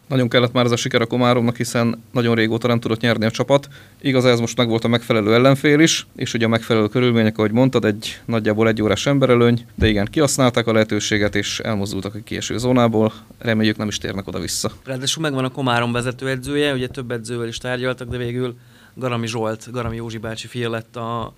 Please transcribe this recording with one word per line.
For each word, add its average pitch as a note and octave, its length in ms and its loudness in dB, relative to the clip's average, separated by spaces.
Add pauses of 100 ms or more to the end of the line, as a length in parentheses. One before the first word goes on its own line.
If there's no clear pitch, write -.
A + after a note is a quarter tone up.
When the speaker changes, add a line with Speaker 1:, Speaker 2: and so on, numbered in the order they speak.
Speaker 1:
Nagyon B2+ 220 0
kellett B2 240 2
már B2+ 120 2
ez A#2+ 60 2
a A#2 60 2
siker B2+ 240 0
a A#2 60 0
Komáromnak, A#2+ 500 2
hiszen A#2 460 -2 (100)
nagyon A#2 220 2
régóta A2+ 320 2
nem A#2+ 140 2
tudott A2+ 200 -2
nyerni A2+ 240 2
a A2 60 2
csapat. C#3 380 0 (320)
Igaz, C3 240 2
ez B2 160 4
most A#2 160 -4
megvolt A2+ 280 0
a A#2 40 0
megfelelő A2+ 460 2
ellenfél C#3 460 6
is, - 260 2 (100)
és - 180 -4
ugye A#2 100 0
a A2 40 2
megfelelő A2+ 400 2
körülmények, A#2 500 2
ahogy G#2+ 140 2
mondtad, B2 320 2
egy G#2+ 400 -4
nagyjából A2 440 0
egy A2 140 0
órás G#2+ 240 0
emberelőny, A#2+ 680 4
de - 140 2
igen, G2+ 220 0
kihasználták C3 560 2
a A#2 60 2
lehetőséget, G#2+ 640 0
és - 260 -4
elmozdultak G2 540 -4
a G#2+ 100 -12
kieső F#2+ 340 -6
zónából. A#2 540 2 (260)
Reméljük, A2 380 0
nem G#2+ 120 -4
is G2+ 100 -6
térnek G2 280 -8
oda F#2+ 140 -8
vissza. - 320 -4 (120)
Speaker 2:
Ráadásul C3 380 -6
megvan C3+ 220 -2
a C3 60 -4
Komárom A#2+ 420 0
vezetőedzője, C3 800 -2
ugye B2+ 140 -4
több B2 240 -10
edzővel A#2 380 -6
is A#2 100 -10
tárgyaltak, B2+ 500 -6
de B2 80 -6
végül B2 400 -4 (400)
Garami A#2+ 300 -4
Zsolt, A2 440 -4
Garami A#2 260 -6
Józsi A2+ 220 -8
bácsi A2 280 -10
fia A#2 240 -6
lett A2+ 260 -8
a, A2+ 420 -6